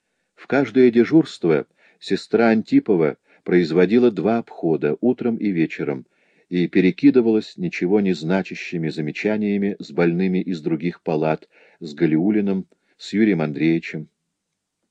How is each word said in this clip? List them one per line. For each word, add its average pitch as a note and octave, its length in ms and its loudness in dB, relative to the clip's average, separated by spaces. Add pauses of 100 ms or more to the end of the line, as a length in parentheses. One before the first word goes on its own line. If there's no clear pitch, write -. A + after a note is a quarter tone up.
(360)
В - 120 -20
каждое B2+ 440 4
дежурство A2+ 760 2 (360)
сестра A2 480 0
Антипова G#2 680 2 (300)
производила F2+ 640 4
два G2+ 280 -2
обхода, - 600 -2
утром A#2 380 -2
и G#2+ 140 -4
вечером, D2+ 540 -4 (440)
и F2 180 0
перекидывалась A2 880 2
ничего F#2 460 -2
не F#2+ 100 0
значащими E2+ 800 -4
замечаниями G2+ 920 -4
с - 120 -16
больными F2+ 480 0
из F2+ 200 -6
других E2 420 -6
палат, D#2 460 -2 (320)
с D#2 140 -16
Галиуллиным, F#2 720 0 (300)
с - 160 -16
Юрием G2+ 280 2
Андреевичем. D#2+ 680 -4 (800)